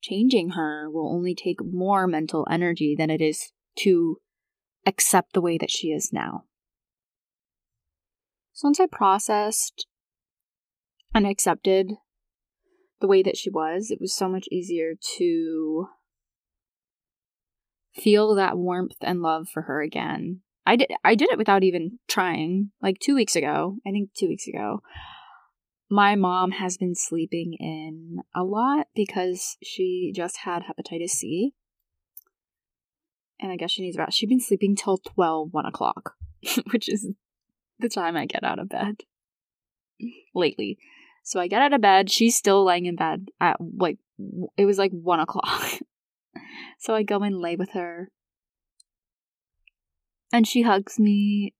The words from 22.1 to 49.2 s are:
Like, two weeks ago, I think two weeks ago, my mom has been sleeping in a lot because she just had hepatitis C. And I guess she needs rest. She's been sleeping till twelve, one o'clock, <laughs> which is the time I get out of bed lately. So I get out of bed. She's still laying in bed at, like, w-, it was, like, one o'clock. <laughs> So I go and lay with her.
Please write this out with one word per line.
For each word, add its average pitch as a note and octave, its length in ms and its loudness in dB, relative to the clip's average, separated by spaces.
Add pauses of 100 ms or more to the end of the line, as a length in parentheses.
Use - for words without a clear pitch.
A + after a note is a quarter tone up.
Like, F#3+ 200 0
two C#4+ 160 2
weeks A#3 180 2
ago, D3+ 520 -2
I G3 40 -4
think G3 240 -2
two F#3 140 -2
weeks - 180 -6
ago, G#3 360 -6 (1080)
my G3+ 240 6
mom F#3 360 2
has F#3 260 -6
been F3+ 160 -2
sleeping E3 680 -4
in D#3+ 600 -10 (140)
a F3+ 80 -2
lot A#3+ 520 0
because F3+ 680 -4
she F3+ 540 -4
just F3 220 -6
had F3 240 -6
hepatitis - 480 -10
C. G#3 420 -2 (1900)
And F#3+ 140 -10
I F3+ 40 -8
guess E3 160 -6
she G3 100 -6
needs E3+ 160 -8
rest. - 180 -4
She's G#3+ 120 2
been B3+ 120 6
sleeping G3+ 340 2
till G3 220 0
twelve, D#3+ 560 0
one D#3 140 -2
o'clock, - 480 -4 (260)
<laughs> - 320 -4
which - 180 0
is G#3 200 -4 (680)
the A#3 120 -4
time E3+ 260 -4
I D3 80 -4
get - 180 -6
out - 160 -2
of G3 120 -10
bed G#3 320 -6 (1300)
lately. D3+ 440 -2 (460)
So - 140 -6
I F3+ 80 -2
get G3 140 0
out C#4 140 4
of B3+ 80 4
bed. F#3+ 280 6
She's A3+ 260 4
still G3 280 6
laying F3+ 220 2
in F3 100 -4
bed E3 300 -4 (120)
at, F3 220 4
like, F#3 380 -2 (200)
w-, E3 380 -10
it G3+ 80 4
was, G3 140 4
like, G3 140 2
one E3+ 280 0
o'clock. - 420 -4 (120)
<laughs> - 80 -14 (960)
So - 160 -2
I G#3+ 100 2
go G#3 160 0
and G3+ 180 0
lay E3+ 160 -4
with F3+ 200 -4
her. F3 360 -8 (2250)